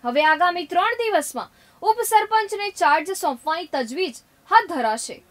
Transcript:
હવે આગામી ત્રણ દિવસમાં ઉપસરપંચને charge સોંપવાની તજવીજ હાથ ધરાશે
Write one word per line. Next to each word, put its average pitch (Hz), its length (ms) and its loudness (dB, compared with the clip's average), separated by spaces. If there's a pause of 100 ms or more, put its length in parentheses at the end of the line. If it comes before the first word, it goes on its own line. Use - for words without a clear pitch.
હવે 247 200 0
આગામી 339 420 2
ત્રણ 370 280 0
દિવસમાં 381 580 -4 (300)
ઉપસરપંચને 427 880 0
charge 320 420 2
સોંપવાની 320 540 -4
તજવીજ 277 500 -4 (340)
હાથ 427 200 4
ધરાશે 226 600 -4